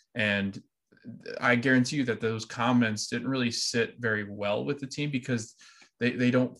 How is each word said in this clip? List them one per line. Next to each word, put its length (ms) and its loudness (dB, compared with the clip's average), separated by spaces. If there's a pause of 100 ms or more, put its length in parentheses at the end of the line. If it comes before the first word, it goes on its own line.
(140)
And 480 0 (800)
I 140 4
guarantee 400 4
you 80 2
that 180 -2
those 240 -2
comments 600 2
didn't 220 -6
really 200 0
sit 480 -2
very 320 -2
well 340 -2
with 140 -4
the 80 -12
team, 240 -4
because 460 -4 (440)
they, 120 0
they 180 2
don't 300 2